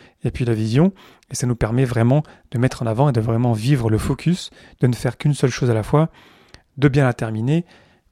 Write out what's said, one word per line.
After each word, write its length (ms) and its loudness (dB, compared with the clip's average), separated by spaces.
et 80 -4
puis 140 -6
la 80 0
vision, 400 2
et 40 -12
ça 120 -4
nous 100 0
permet 300 0
vraiment 360 2
de 80 -4
mettre 240 -2
en 40 -4
avant 220 2
et 40 0
de 80 0
vraiment 320 0
vivre 380 0
le 80 2
focus, 520 -4
de 60 2
ne 80 2
faire 220 -6
qu'une 160 0
seule 180 0
chose 200 -2
à 40 2
la 80 -2
fois, 280 0
de 120 4
bien 160 2
la 100 2
terminer, 500 -2